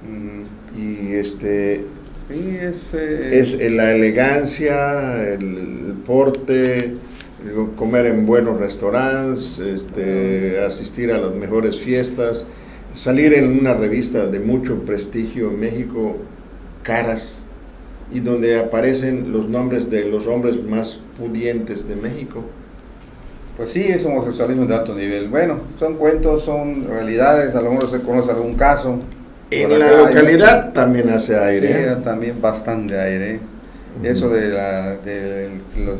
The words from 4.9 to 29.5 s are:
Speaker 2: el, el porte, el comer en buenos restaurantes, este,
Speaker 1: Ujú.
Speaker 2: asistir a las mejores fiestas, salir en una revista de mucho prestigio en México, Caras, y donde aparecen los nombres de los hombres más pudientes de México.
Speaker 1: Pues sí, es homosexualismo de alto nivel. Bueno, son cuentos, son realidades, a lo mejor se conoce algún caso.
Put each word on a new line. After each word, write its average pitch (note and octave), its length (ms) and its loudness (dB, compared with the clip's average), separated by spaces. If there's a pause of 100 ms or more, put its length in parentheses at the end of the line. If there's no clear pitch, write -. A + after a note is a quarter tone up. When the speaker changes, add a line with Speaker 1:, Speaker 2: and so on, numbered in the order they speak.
Speaker 2:
el, G2+ 80 -6
el F#2+ 520 -6 (120)
porte, B2+ 880 2 (500)
el G#2+ 320 -4
comer A#2+ 300 2
en A2 220 2
buenos A2+ 320 4
restaurantes, A#2+ 1000 -2
este, F#2+ 1000 -2
Speaker 1:
Ujú. G2+ 80 0
Speaker 2:
asistir A#2 440 -4
a A2 60 2
las F#2+ 160 -2
mejores G2+ 460 -2
fiestas, B2 680 -2 (480)
salir D3 400 4
en C3 260 4
una C3 140 2
revista G#2+ 540 0
de G2 120 -2
mucho A#2+ 460 -2
prestigio A2 640 -4
en G2+ 100 -4
México, A2+ 580 -4 (680)
Caras, A2+ 640 -4 (680)
y B2+ 80 -4
donde A#2 400 2
aparecen B2+ 720 0
los G#2+ 180 0
nombres B2 400 0
de G#2 160 0
los G#2+ 220 -2
hombres A#2+ 360 0
más A2 360 -4 (180)
pudientes A2+ 720 -4
de G#2 80 -6
México. A#2 480 -8 (1120)
Speaker 1:
Pues A#2 140 -8
sí, F3+ 160 0
es E3+ 180 2
homosexualismo B2 600 0
de A2+ 100 2
alto A2+ 200 -2
nivel. G2+ 340 -2
Bueno, D3+ 300 0 (200)
son D#3+ 160 0
cuentos, D#3 500 2
son D3 420 -2
realidades, B2 680 4
a A#2+ 60 2
lo A#2 100 2
mejor C3 200 0
se B2 140 -2
conoce A#2+ 260 2
algún A#2 240 -2
caso. C3+ 440 4 (520)